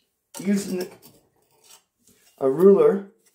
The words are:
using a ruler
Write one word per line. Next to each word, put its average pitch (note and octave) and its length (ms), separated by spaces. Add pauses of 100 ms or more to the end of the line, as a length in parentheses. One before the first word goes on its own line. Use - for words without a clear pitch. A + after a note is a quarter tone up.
(400)
using F#3 480 (1500)
a C3+ 120
ruler D#3+ 580 (260)